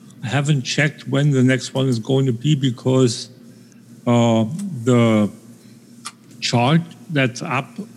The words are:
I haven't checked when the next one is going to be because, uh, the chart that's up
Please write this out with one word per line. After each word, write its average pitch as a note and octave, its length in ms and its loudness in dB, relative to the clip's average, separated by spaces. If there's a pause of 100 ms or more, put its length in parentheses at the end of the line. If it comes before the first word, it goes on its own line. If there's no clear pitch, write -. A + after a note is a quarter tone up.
(220)
I A#2+ 60 -6
haven't C#3 340 0
checked - 460 -4
when C#3 220 2
the C3 120 4
next B2+ 320 0
one C3+ 140 0
is A#2+ 100 0
going C3+ 280 -2
to B2+ 60 0
be D3 220 0
because, C3 760 0 (760)
uh, A#2 380 4 (400)
the A2+ 460 2 (1080)
chart B2+ 400 2 (300)
that's C3+ 320 -2
up B2+ 260 -8 (280)